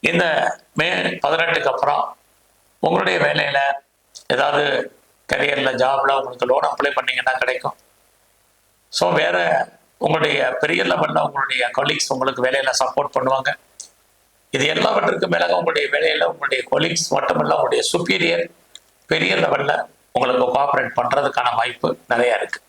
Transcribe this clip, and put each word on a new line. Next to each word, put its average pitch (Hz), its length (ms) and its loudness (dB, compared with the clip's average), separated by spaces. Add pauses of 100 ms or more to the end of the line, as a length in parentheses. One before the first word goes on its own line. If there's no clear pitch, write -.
இந்த 156 560 0 (160)
மே 165 220 0
பதினெட்டுக்கு 165 720 0
அப்புறம் 139 500 0 (640)
உங்களுடைய 180 400 2
வேலையில 147 400 2 (680)
ஏதாவது 143 720 0 (360)
கரியர்ல, 135 420 0
ஜாப்ல 135 380 2
உங்களுக்கு 127 340 -2
லோன் 131 160 4
அப்ளை 143 280 0
பண்ணீங்கன்னா 127 480 -2
கிடைக்கும். 127 380 -4 (1120)
So 175 240 0
வேற 165 560 0 (300)
உங்களுடைய 147 520 0
பெரிய 151 340 -2
லெவல்ல 151 380 0
உங்களுடைய 135 540 -2
கலீக்ஸ் 139 360 -2
உங்களுக்கு 131 320 -2
வேலையில 131 260 2 (140)
சப்போர்ட் 139 300 -2
பண்ணுவாங்க. 135 400 0 (960)
இது 139 160 0
எல்லாவற்றுக்கும் 175 640 0
மேலாக 175 260 2
உங்களுடைய 160 320 0
வேலையில 156 360 0
உங்களுடைய 139 460 -2
கலீக்ஸ் 165 380 0
மட்டுமல்ல, 156 480 0
உங்களுடைய - 360 0
சுப்பீரியர் 170 580 0 (560)
பெரிய 165 280 0
லெவல்ல 147 520 0 (260)
உங்களுக்கு 127 320 2
கோஆபரேட் 131 520 0
பண்றதுக்கான 127 580 0
வாய்ப்பு 117 440 -2 (100)
நிறைய 120 260 2
இருக்கு. - 340 -4